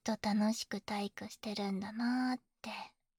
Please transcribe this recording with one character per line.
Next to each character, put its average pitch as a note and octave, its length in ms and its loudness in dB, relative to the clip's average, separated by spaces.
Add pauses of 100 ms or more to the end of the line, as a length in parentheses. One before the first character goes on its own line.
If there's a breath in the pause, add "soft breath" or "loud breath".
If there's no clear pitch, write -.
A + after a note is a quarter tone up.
と A3 160 0
楽 G#3+ 320 4
し - 160 -4
く G3+ 140 -4
体 G#3 240 -4
育 G3+ 240 -10
し - 80 -16
て G#3 160 -6
る G3+ 180 0
ん F#3+ 80 0
だ A3 120 -6
な B3 420 2
ー - 20 0
っ - 40 -20 (200)
て A3+ 100 -8 (480)